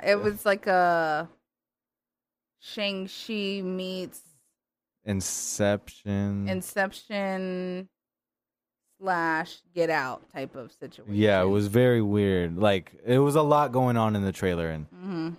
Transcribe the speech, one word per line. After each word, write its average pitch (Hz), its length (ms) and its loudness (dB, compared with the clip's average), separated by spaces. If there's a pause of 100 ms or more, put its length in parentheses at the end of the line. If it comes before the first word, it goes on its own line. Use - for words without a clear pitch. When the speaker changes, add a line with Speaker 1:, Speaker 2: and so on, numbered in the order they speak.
Speaker 1:
it - 60 0
Speaker 2:
Yeah. 202 60 4
Speaker 1:
was 208 300 -4
like 202 220 0
a 170 600 2 (1300)
Shang-Chi 196 1040 -6
meets 185 580 -8 (840)
Speaker 2:
Inception. 196 1500 -4
Speaker 1:
Inception 190 1400 -6 (1120)
slash 165 600 -2 (140)
Get 165 160 2
Out 131 420 -4
type 135 220 -10
of 123 160 -16
situation. - 440 -14
Speaker 2:
Yeah, 104 260 6
it 92 60 4
was 104 200 2
very 120 340 4
weird. 98 560 2
Like, 98 340 2 (140)
it 123 140 4
was 143 160 4
a 156 80 6
lot 147 280 4
going 123 240 2
on 110 200 2
in 101 80 0
the 95 80 0
trailer, 85 380 -2
and 78 220 -8
Speaker 1:
Mm-hmm. 180 480 -8